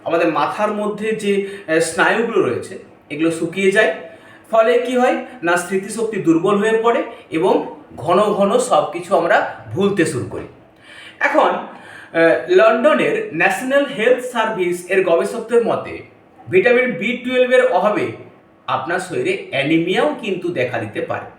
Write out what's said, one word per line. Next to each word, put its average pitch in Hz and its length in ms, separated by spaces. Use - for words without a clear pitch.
আমাদের 165 280
মাথার 156 400
মধ্যে 208 400
যে, 202 340
আহ, 160 100
স্নায়ুগুলো 190 680
রয়েছে 113 300
এগুলো 160 200
শুকিয়ে 170 420
যায়, 214 220
ফলে 226 280
কি 254 180
হয় 262 280
না 175 140
স্মৃতিশক্তি 196 680
দুর্বল 175 360
হয়ে 220 240
পড়ে 233 200
এবং 180 460
ঘন 175 260
ঘন 202 360
সব - 340
কিছু 180 240
আমরা 170 560
ভুলতে 190 340
শুরু 110 200
করি। 85 200
এখন, 277 280
আহ, 175 200
লন্ডনের 233 840
ন্যাশনাল 262 520
হেলথ 226 380
সার্ভিস 196 680
এর 190 140
গবেষকদের 214 600
মতে - 380
ভিটামিন 240 420
বি 240 320
টুয়েলভের 254 420
অভাবে 190 460
আপনার 151 320
শরীরে 143 520
অ্যানিমিয়াও 170 720
কিন্তু 185 260
দেখা 123 300
দিতে 107 220
পারে 104 260